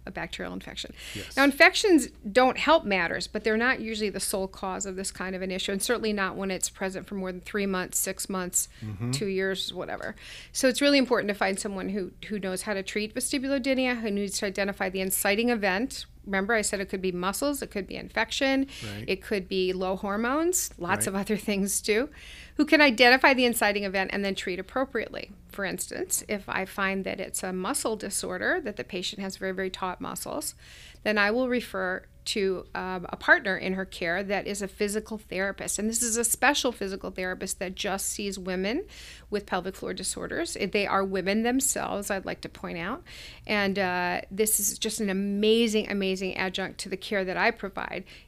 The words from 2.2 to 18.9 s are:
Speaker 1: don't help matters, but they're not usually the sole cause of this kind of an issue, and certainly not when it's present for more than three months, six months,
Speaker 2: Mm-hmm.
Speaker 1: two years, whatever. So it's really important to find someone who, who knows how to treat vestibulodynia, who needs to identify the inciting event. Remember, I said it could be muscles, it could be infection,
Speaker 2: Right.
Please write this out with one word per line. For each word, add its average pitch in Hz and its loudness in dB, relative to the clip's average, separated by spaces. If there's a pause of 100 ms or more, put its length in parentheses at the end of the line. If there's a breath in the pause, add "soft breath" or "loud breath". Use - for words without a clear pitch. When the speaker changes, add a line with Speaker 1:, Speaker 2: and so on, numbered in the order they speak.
Speaker 1:
don't 254 6
help 320 4
matters, 180 0
but 214 -6
they're 220 2
not 240 2
usually 220 -4
the 196 -4
sole 190 -2
cause 190 -6
of 190 -8
this 190 -6
kind 185 -6
of 180 -4
an 190 -4
issue, 185 -2
and 196 0
certainly 220 2
not 190 2
when 190 -2
it's 180 -2
present 190 -6
for 202 -8
more 185 -4
than 180 -8
three 202 -2
months, 185 -2
six - -4
months, 185 -2 (160 loud breath)
Speaker 2:
Mm-hmm. 110 -4
Speaker 1:
two 139 -2
years, 190 -2
whatever. 180 -8 (360 loud breath)
So - 4
it's - 2
really 285 8
important 240 4
to 202 2
find 190 0
someone 190 -4
who, 190 -4 (160)
who 214 -4
knows 185 -4
how 214 -4
to 196 -2
treat 214 -4
vestibulodynia, 254 0
who 220 -2
needs 202 -2
to 214 -2
identify 196 0
the 190 -2
inciting 202 2
event. 202 0 (200)
Remember, 196 2
I 214 4
said 202 0
it 196 -4
could 190 -4
be 185 2
muscles, 202 0
it - -8
could 202 -4
be - -10
infection, 269 0 (160 loud breath)
Speaker 2:
Right. 104 -6